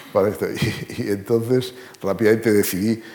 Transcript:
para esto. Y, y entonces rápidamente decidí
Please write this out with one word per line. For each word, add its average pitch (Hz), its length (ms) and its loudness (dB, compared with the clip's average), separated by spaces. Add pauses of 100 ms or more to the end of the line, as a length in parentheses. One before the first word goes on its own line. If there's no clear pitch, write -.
(120)
para 101 160 4
esto. 98 220 -2
Y, - 540 -4
y 107 60 -4
entonces 117 640 0 (300)
rápidamente 110 500 2
decidí 104 500 2 (120)